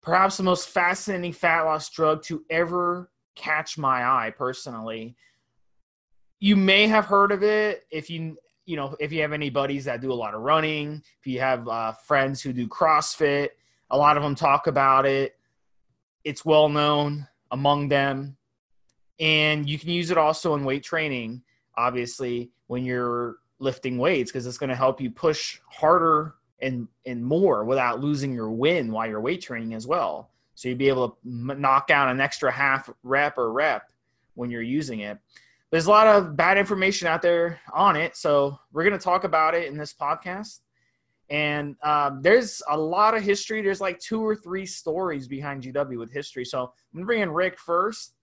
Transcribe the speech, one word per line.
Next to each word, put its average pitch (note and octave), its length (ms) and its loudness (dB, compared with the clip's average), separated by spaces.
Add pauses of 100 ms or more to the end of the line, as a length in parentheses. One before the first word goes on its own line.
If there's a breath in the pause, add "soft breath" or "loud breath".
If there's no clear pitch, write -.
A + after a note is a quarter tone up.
Perhaps F#3+ 360 2
the G3 40 -4
most F3+ 280 0
fascinating F3+ 600 -2
fat E3 300 2
loss D#3 260 -2
drug D#3 360 0
to D#3 260 -8
ever F3 600 -2 (240)
catch D#3 420 -4
my C3 240 0
eye, B2 340 0
personally. A#2 800 -8 (1300)
You G3+ 160 4
may G3 320 6
have G#3+ 160 4
heard G3+ 260 4
of G3+ 140 0
it G#3+ 480 0
if D#3 180 -10
you, D#3+ 280 -10 (260)
you F3 100 -8
know, C#3+ 240 -8
if D3+ 140 -6
you D#3+ 100 -2
have D3+ 100 -2
any D3+ 180 -4
buddies C#3 340 -2
that A#2+ 160 -4
do C3 100 -4
a B2+ 40 0
lot A2 200 -6
of A2 60 -8
running, D3+ 600 0 (200 soft breath)
if - 80 -14
you B2+ 100 -4
have, B2 300 0
uh, A2+ 240 -2
friends C3+ 500 0
who C3+ 100 -6
do B2 140 -4
CrossFit, D3+ 840 0 (400)
a C3+ 60 0
lot D3 200 6
of C#3+ 80 0
them C#3+ 100 -2
talk C#3+ 320 2
about C3+ 400 4
it. C#3 300 0 (880)
It's D3 200 -8
well D3+ 240 6
known D3 600 0 (240)
among C#3+ 360 0
them. C#3 480 0 (840)
And D3+ 500 2
you D3+ 80 -4
can D#3 120 -8
use F3 200 -2
it F3 80 2
also D#3 380 2
in C#3 80 -4
weight C#3 180 -2
training, B2 600 -6 (340)
obviously, A#2+ 760 -4 (160)
when B2 180 -6
you're A#2+ 520 -4 (260)
lifting C3 360 -4
weights, C#3 340 0
'cause B2 140 -8
it's B2 100 -10
gonna C3+ 180 -4
help C3 280 0
you B2 80 -4
push - 580 -2
harder D#3 680 2 (260)
and, B2 260 -4 (160)
and B2 180 -8
more C#3+ 400 2
without B2 380 0
losing C#3+ 320 -2
your A2+ 180 -6
wind C3 400 0
while A2 160 -4
you're G#2+ 140 -6
weight E3 220 -4
training A2+ 320 -10
as A2 120 -10
well. B2+ 440 -4 (240)
So - 120 -12
you'd B2+ 120 -4
be C3+ 100 4
able B2+ 220 2
to - 60 -20 (100)
m-, B2+ 340 -8
knock C3+ 300 4
out C#3 180 4
an B2+ 140 0
extra C3+ 280 0
half C3+ 380 0 (140)
rep C#3 340 0
or A#2 160 -2
rep C3 400 -2 (400)
when A#2+ 180 -8
you're A#2 120 -6
using B2+ 380 -4
it. G#2 180 -10 (520 soft breath)
There's E3 140 0
a F3+ 60 2
lot G#3 160 8
of F#3 320 4
bad F3+ 180 4
information G3 500 -2
out E3 140 0
there E3+ 400 2 (100)
on F3 260 4
it, E3 200 -4
so C#3+ 420 2 (140)
we're D#3 120 -4
gonna G3+ 140 2
talk F#3 260 0
about D#3+ 300 2
it E3+ 140 -2
in C#3+ 80 -10
this D3+ 160 -12
podcast. F3+ 680 -8 (680)
And, D3 540 -4
um, C#3+ 400 0
there's G#3+ 440 4
a D3 120 0
lot F#3 360 2
of A3 80 -2
history. G3+ 380 -2
There's, G3 220 -2
like, F3+ 160 -4
two A3 280 -6
or G#3+ 80 0
three F#3+ 300 -8
stories E3 640 -6
behind C#3 360 -10
G C3 60 -12
W C3+ 280 -4
with A2+ 120 -10
history. C3+ 360 -10
So C3 160 -4
I'm B2 80 -8 (240 soft breath)
gonna E3+ 100 -10
bring A3+ 160 0
in F#3+ 100 -2
Rick F3+ 280 -2
first F#3 640 -4